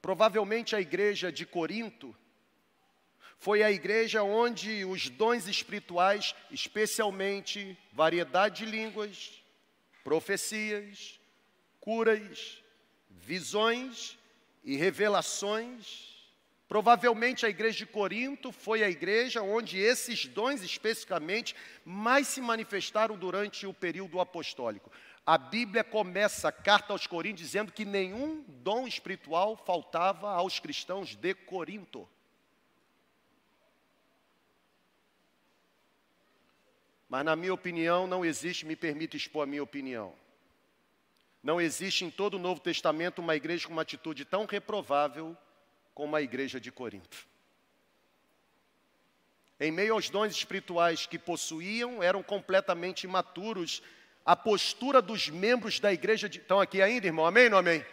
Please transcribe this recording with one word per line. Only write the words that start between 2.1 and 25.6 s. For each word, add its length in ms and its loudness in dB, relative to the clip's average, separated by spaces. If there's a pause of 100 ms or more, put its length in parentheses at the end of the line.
foi 240 2
a 100 6
igreja 500 0
onde 640 0
os 240 -4
dons 400 2
espirituais, 840 0 (160)
especialmente 1300 -2 (160)
variedade 720 2
de 60 -6
línguas, 720 -8 (600)
profecias, 1120 -4 (600)
curas, 840 0 (480)
visões 1040 -2 (460)
e 140 -4
revelações, 1400 -2 (520)
provavelmente 800 4
a 40 4
igreja 300 0
de 80 -8
Corinto 640 -4
foi 320 0
a 60 4
igreja 540 0
onde 360 -2
esses 480 2
dons 360 -2
especificamente 920 -4 (300)
mais 440 2
se 120 -6
manifestaram 760 -2
durante 480 -4
o 80 -8
período 440 -6
apostólico. 720 -4 (340)
A 120 6
Bíblia 480 0